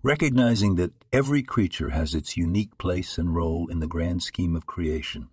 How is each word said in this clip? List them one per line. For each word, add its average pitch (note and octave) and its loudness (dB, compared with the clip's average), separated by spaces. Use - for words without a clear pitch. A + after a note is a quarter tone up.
recognizing B2 4
that F2 0
every C#3 2
creature F2 0
has D2+ 0
its - -4
unique F#2 0
place F2+ -4
and E2 0
role E2 0
in E2 -4
the D#2+ -2
grand E2+ -2
scheme E2+ -2
of E2 -6
creation. D#2 -6